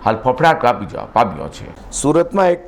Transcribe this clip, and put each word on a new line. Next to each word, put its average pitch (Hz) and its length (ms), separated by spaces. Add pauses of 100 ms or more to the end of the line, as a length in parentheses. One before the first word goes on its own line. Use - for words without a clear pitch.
હાલ 110 180
ફફડાટ 160 400
વ્યાપી 101 300
જવા - 200
પામ્યો 78 360
છે. - 180 (240)
સુરતમાં 170 640
એક 175 140